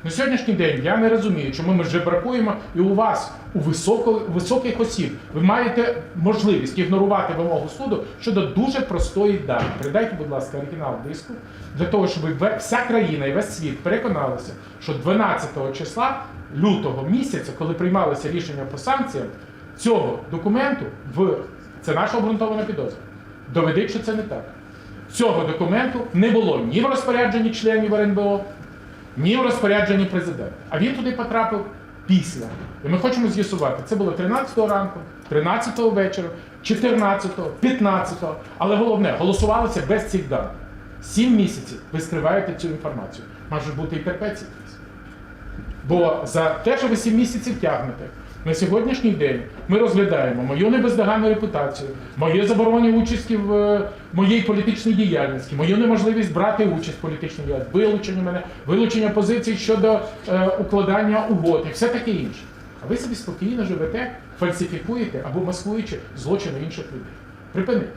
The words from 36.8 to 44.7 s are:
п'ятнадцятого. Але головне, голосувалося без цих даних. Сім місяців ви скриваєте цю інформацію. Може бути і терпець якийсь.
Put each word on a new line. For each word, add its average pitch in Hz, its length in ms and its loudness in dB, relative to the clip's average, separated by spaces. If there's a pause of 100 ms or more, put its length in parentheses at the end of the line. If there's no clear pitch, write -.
п'ятнадцятого. 196 760 0 (220)
Але 202 180 2
головне, 202 420 2
голосувалося 208 720 2
без 202 220 2
цих 151 180 0
даних. 104 220 -2 (520)
Сім 233 340 4
місяців - 420 0 (140)
ви 160 80 -2
скриваєте 165 540 0
цю 165 140 -6
інформацію. 135 560 -8 (260)
Може 151 220 -4
бути 151 240 -6
і - 20 -2
терпець 180 440 -6
якийсь. - 360 -16 (1120)